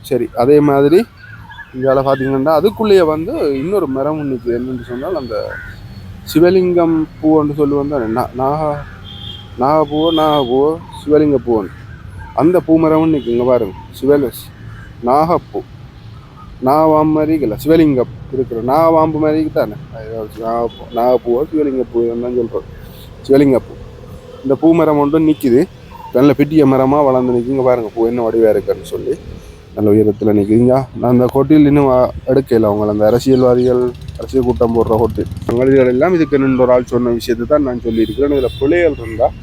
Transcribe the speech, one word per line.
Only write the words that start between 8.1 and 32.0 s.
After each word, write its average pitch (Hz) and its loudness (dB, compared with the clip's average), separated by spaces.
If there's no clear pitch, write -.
நாக-, 147 -4
நாகப்பூவோ, 151 0
நாகப்பூவோ, 147 2
சிவலிங்க 147 2
பூவன். 110 0
அந்த 165 2
பூ 160 2
மரம் 156 2
ஒண்ணு 160 0
நிக்குது. 120 -4
இங்க 120 0
பாருங்க, 120 0
சிவல-, 139 2
நாகப்பூ, 151 0
நாவாம் 156 2
மாதிரி 156 0
இருக்குல்ல, 135 -2
சிவலிங்கம் 147 2
இருக்கிற 120 -4
நாவாம்பு 160 2
மாதிரி 156 0
இருக்கு 156 -2
தானே, 107 -2
அது 110 -10
நாகப்பூ, 113 -4
நாகப்பூவோ 120 2
சிவலிங்க 139 -2
பூ 117 0
தான் 123 -4
சொல்றோம், 113 -6
சிவலிங்க 139 4
பூ. - -4
இந்த 135 0
பூ 160 4
மரம் 156 4
ஒன்று 147 2
நிக்குது, 151 2
நல்ல 135 4
பெரிய 143 2
மரமா 135 2
வளர்ந்து 127 2
நிக்குங்க. 123 -2
பாருங்க, 120 0
பூ 113 0
என்ன 120 -2
வடிவா 110 4
இருக்குன்னு 98 -2
சொல்லி - -6
நல்ல 107 2
உயரத்துல 107 2
நிக்குதுங்க. 110 2
நான் 113 -2
அந்த 123 4
கொட்டில் 139 4
இன்னும், 143 4
ஆ, 127 2